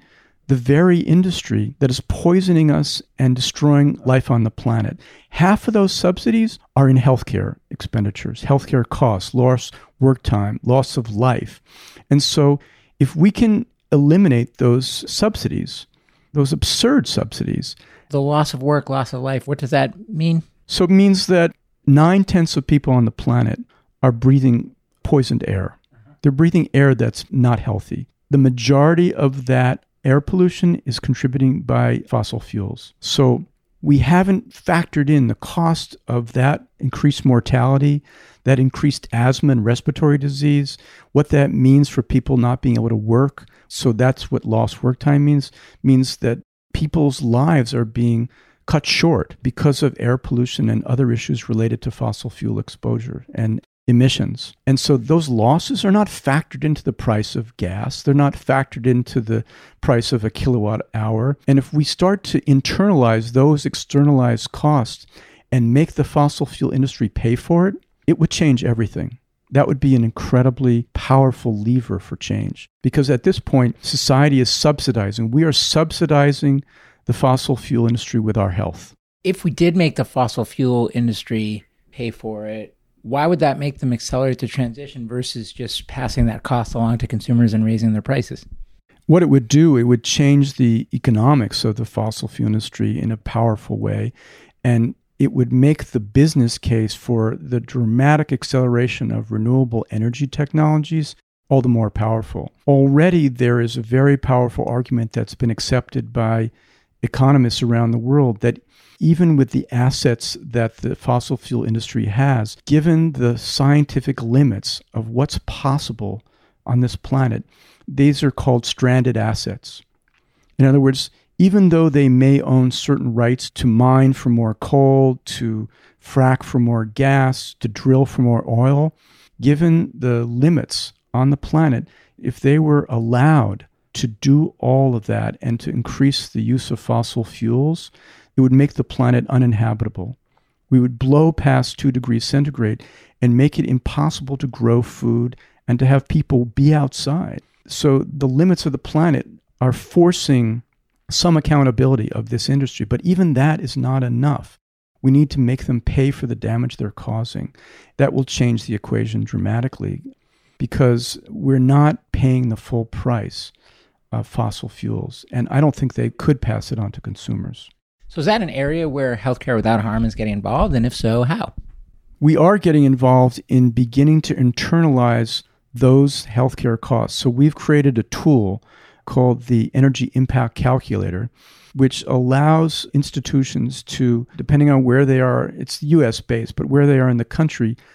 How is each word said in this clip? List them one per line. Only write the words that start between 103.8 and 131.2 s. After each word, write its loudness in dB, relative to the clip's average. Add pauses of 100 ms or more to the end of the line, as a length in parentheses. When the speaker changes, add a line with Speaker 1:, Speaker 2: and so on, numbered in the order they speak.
Speaker 1:
very 2
powerful 0
argument -4
that's -6
been -2
accepted -4
by -2 (500)
economists 2
around 0
the -2
world 0
that -2 (400)
even 4
with 2
the -2
assets -2
that -4
the -6
fossil -4
fuel -6
industry -4
has, -2
given 2
the -2
scientific 0
limits 0 (120)
of -8
what's -4
possible -6 (440)
on 0
this -2
planet, -4 (420)
these 2
are 0
called 0
stranded 0
assets. -6 (760)
In 4
other 6
words, 0 (280)
even 6
though 4
they 4
may 4
own 2
certain -2
rights 0
to -6
mine 4
for -4
more 0
coal, 2
to -8 (340)
frack 0
for -4
more 0
gas, -2
to -6
drill 2
for -4
more 2
oil, 0 (460)
given 2
the -2
limits -2 (220)
on 2